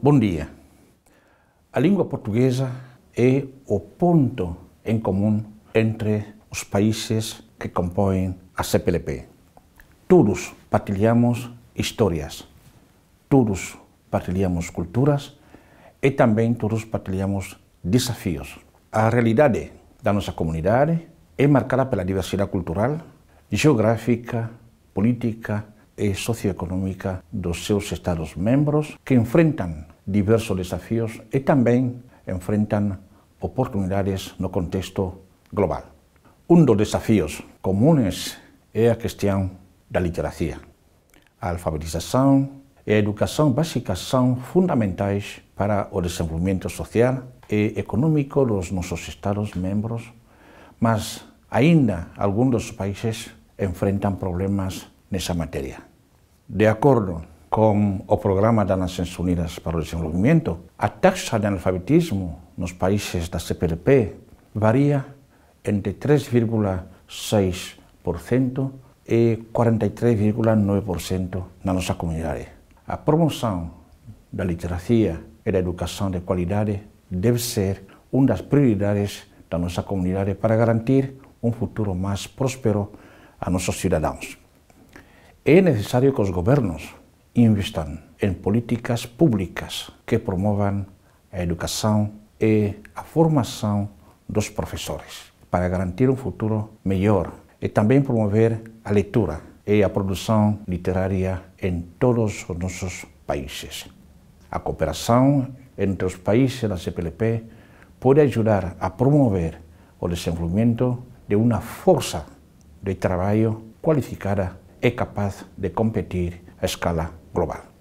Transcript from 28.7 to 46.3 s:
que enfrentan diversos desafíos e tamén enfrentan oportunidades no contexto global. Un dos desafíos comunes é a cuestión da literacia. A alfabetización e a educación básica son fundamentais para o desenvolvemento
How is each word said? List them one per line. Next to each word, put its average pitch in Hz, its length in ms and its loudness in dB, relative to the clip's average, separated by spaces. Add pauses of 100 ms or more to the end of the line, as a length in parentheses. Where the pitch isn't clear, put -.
que - 80 0
enfrentan 117 720 2 (240)
diversos 101 480 2
desafíos 113 720 -4
e 135 160 -2
tamén 123 560 2 (240)
enfrentan 104 800 -2 (400)
oportunidades 95 960 -4
no 92 80 -2
contexto 90 720 -4 (320)
global. 92 320 -2 (640)
Un 170 160 8
dos 110 160 4
desafíos 101 640 0 (160)
comunes 104 800 0 (320)
é 113 160 4
a 113 80 4
cuestión 98 640 -2 (240)
da - 160 -2
literacia. 80 640 -4 (800)
A 90 80 -4
alfabetización 87 1120 0 (240)
e 107 80 4
a 107 60 4
educación 104 500 0
básica 123 400 -2
son 127 480 0
fundamentais 104 1120 -2
para 101 400 -2
o 95 80 -2
desenvolvemento 87 720 -2